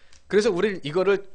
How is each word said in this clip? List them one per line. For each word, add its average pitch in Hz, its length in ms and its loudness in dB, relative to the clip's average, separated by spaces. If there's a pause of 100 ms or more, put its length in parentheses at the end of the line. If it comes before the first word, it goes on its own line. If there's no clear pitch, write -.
(260)
그래서 214 240 2
우리는 185 340 0
이거를 185 500 0